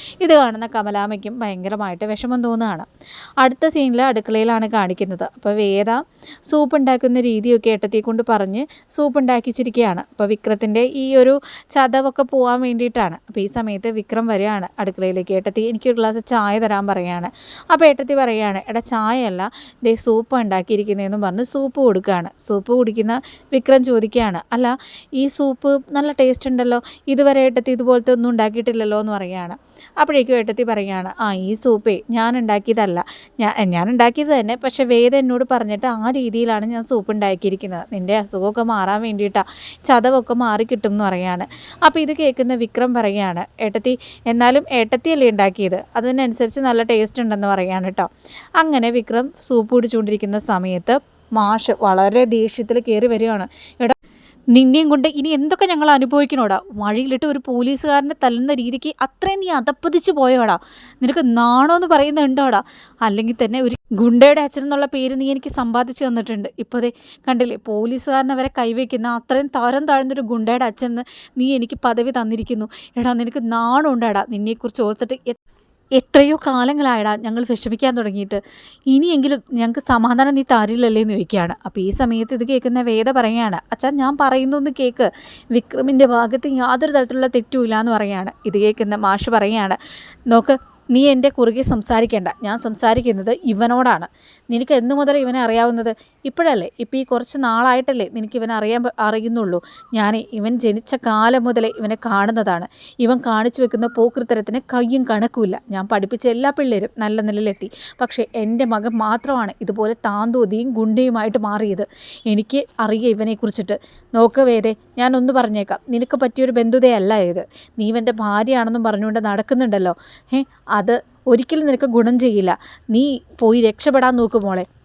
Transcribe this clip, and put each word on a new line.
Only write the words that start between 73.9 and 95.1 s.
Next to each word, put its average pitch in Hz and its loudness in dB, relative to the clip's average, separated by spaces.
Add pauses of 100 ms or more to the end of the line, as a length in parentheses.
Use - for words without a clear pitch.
ഉണ്ടാടാ? 226 0
നിന്നെക്കുറിച്ച് 226 -4
ഓർത്തിട്ട് 214 -4
എ-, 240 -8 (540)
എത്രയോ 285 4
കാലങ്ങളായടാ 254 0
ഞങ്ങൾ 226 -4
വിഷമിക്കാൻ 240 -2
തുടങ്ങിയിട്ട്. 202 -4 (480)
ഇനിയെങ്കിലും 277 2 (120)
ഞങ്ങൾക്ക് 233 -2
സമാധാനം 247 2
നീ 269 0
തരില്ലല്ലേ?" 226 2
എന്ന് 214 0
ചോദിക്കുകയാണ്. 180 -2
അപ്പോൾ 196 -8
ഈ 185 -2
സമയത്ത് 226 -2
ഇത് 233 -2
കേൾക്കുന്ന 247 0
വേദ 226 0
പറയുകയാണ്, 226 0 (120)
"അച്ഛാ, 254 -2
ഞാൻ 277 0
പറയുന്നൊന്ന് 269 2
കേൾക്ക്. 247 0 (420)
വിക്രമിൻ്റെ 262 4
ഭാഗത്ത് 240 0
യാതൊരു 254 0
തരത്തിലുള്ള 262 0
തെറ്റുമില്ല" 233 -2
എന്ന് 226 0
പറയുകയാണ്. 202 -4 (140)
ഇത് 202 -2
കേൾക്കുന്ന 208 0
മാഷ് 202 0
പറയുകയാണ്, 208 0 (480)
"നോക്ക്, 233 4 (320)
നീ 247 4
എൻ്റെ 269 4
കുറുകെ 240 0
സംസാരിക്കേണ്ട, 220 0 (140)
ഞാൻ 214 -4
സംസാരിക്കുന്നത് 220 0 (140)
ഇവനോടാണ്. 233 0 (420)
നിനക്ക് 247 0
എന്നു 247 2
മുതൽ 285 2